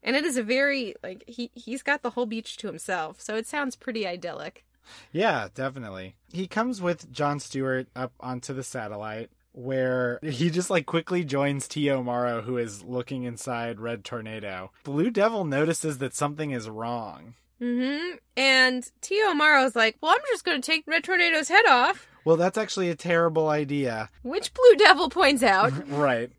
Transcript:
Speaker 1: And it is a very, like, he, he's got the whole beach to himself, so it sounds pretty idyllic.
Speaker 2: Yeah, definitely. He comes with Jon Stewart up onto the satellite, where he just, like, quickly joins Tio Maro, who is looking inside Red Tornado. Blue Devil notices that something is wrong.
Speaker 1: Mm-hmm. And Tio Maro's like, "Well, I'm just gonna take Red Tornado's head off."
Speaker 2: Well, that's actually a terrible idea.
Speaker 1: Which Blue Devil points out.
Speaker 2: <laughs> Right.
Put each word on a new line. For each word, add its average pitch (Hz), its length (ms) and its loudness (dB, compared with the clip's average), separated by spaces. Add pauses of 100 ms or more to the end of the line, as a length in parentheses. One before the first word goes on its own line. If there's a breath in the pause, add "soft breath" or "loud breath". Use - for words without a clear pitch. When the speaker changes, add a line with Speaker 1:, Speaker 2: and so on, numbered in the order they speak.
Speaker 1:
And 240 140 -2
it 294 100 2
is 277 120 0
a 240 60 -2
very, 262 600 0
like, 185 240 -14
he, 240 260 -10
he's 240 300 -12
got 285 180 0
the 240 100 -4
whole 247 140 -4
beach 226 320 -10
to - 100 -10
himself, 165 540 -6
so 214 140 -8
it 226 100 -4
sounds 285 300 -4
pretty 220 320 -6
idyllic. 170 580 -10 (460 loud breath)
Speaker 2:
Yeah, 151 420 0
definitely. 113 640 -8 (160)
He 180 160 -6
comes 226 340 -4
with 175 300 -4
Jon 143 280 -2
Stewart 131 560 -4
up 127 240 -8
onto 127 340 -10
the 131 100 -8
satellite, 107 680 -10 (240)
where 127 720 -2
he 151 260 0
just, 180 200 -2
like, 175 180 0
quickly 175 360 -2
joins 139 460 -2
Tio 139 340 0
Maro, 120 380 -2
who 123 160 -4
is 110 260 -6
looking 123 400 -6
inside 117 560 -6
Red 117 240 -8
Tornado. 107 680 -10 (120)
Blue 151 280 0
Devil 214 340 0
notices 151 540 -2
that 131 160 -6
something 147 360 -4
is 117 160 -6
wrong. 110 680 -8 (260)
Speaker 1:
Mm-hmm. 269 560 -4 (180)
And 254 560 2 (100)
Tio 403 340 0
Maro's 294 400 4
like, 220 260 2
"Well, 311 100 2
I'm 523 180 2
just 427 140 -2
gonna 320 160 0
take 311 280 -2
Red 320 160 0
Tornado's 339 460 2
head 403 180 6
off." 277 400 4 (180)
Speaker 2:
Well, 160 100 6
that's 175 220 0
actually 190 320 -2
a 165 60 -2
terrible 165 520 2
idea. 139 640 0 (140)
Speaker 1:
Which 294 300 -4
Blue 494 240 12
Devil 349 320 8
points 294 340 2
out. 208 360 4
Speaker 2:
<laughs> 294 80 -12
Right. 135 520 0